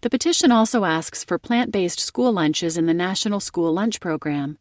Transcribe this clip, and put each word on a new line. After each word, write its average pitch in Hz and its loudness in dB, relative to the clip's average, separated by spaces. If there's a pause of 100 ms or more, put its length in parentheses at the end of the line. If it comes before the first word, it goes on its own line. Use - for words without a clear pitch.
The 240 0
petition 330 2
also 220 4
asks 165 -2
for 175 -2
plant-based 214 -2
school 247 0
lunches 160 0
in 165 2
the 165 4
National 190 -2
School 165 -2
Lunch 202 -2
Program. 151 -4